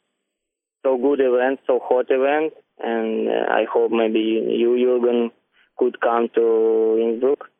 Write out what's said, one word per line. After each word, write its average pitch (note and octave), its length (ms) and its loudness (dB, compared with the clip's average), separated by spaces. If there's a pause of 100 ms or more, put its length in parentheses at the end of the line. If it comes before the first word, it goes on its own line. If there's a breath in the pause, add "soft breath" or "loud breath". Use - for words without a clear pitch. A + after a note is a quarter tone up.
(840)
so C3 140 0
good C#3 220 0
event, B2+ 480 2
so B2 160 2
hot B2+ 260 0
event, C#3 440 0 (260)
and, A2+ 480 -4
uh, A2+ 220 -2
I A2+ 160 0
hope A#2 260 0
maybe A2+ 300 0
you, A#2 500 0
Jürgen, B2 600 0 (460 soft breath)
could B2 220 -2
come A#2 300 0
to A2+ 720 2
Innsbruck. A#2 480 -2 (100)